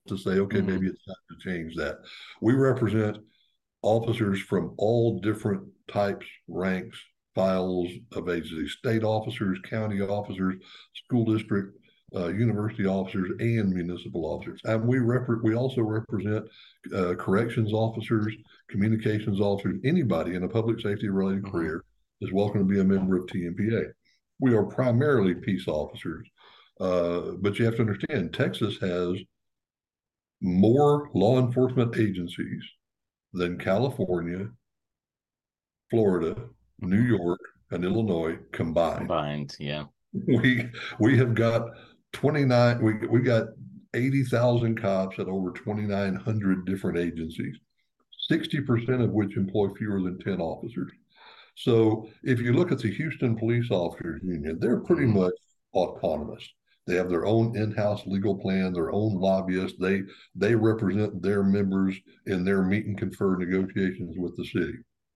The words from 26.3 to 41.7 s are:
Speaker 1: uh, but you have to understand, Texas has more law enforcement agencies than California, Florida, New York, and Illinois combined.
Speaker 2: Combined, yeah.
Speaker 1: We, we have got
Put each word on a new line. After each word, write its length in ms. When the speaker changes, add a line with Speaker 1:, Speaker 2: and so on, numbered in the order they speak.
Speaker 1:
uh, 600
but 180
you 80
have 120
to 40
understand, 500
Texas 480
has 380
more 760
law 240
enforcement 580
agencies 640
than 240
California, 920
Florida, 460
New 200
York, 380
and 140
Illinois 520
combined. 460
Speaker 2:
Combined, 600
yeah. 280
Speaker 1:
We, 420
we 180
have 160
got 360